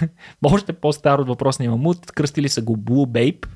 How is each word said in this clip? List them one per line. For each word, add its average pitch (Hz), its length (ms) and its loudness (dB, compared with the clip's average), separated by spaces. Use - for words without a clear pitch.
<laughs> - 280 -12
Още 202 280 2
по-стар 147 460 2
от 139 100 -2
въпросния 127 420 -2
мамут. 151 360 -2
Кръстили 143 420 -4
са 120 140 -4
го 113 140 -2
Blue 117 320 0
Babe, 120 480 -2